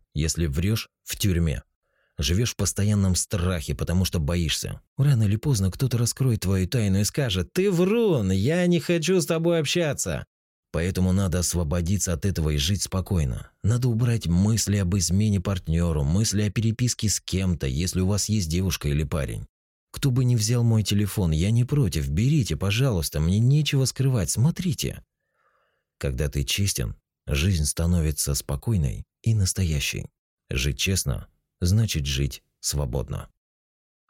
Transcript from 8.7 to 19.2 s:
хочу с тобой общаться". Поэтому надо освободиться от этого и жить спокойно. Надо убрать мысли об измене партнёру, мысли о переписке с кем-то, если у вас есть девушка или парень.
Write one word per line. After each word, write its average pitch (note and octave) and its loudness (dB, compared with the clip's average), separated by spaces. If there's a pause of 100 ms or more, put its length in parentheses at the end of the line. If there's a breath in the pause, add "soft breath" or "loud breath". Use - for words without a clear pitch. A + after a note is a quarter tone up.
хочу E3+ 0
с D3 0
тобой E3 0
общаться". C#3 -2 (460)
Поэтому F2+ 0
надо F#2 0
освободиться F2 -2
от E2 -2
этого D#2+ 0
и D2+ 0
жить F2 0
спокойно. E2 -2 (140)
Надо A#2+ 2
убрать A#2 0
мысли G2+ 2
об F#2+ 0
измене G2 2
партнёру, E2+ 0
мысли G2+ 0
о G#2 0
переписке A2+ 0
с - -2
кем-то, F2+ -2
если E2+ -2
у F#2 2
вас G2+ 0
есть G#2 0
девушка E2+ -2
или D2 0
парень. B1 -4 (460)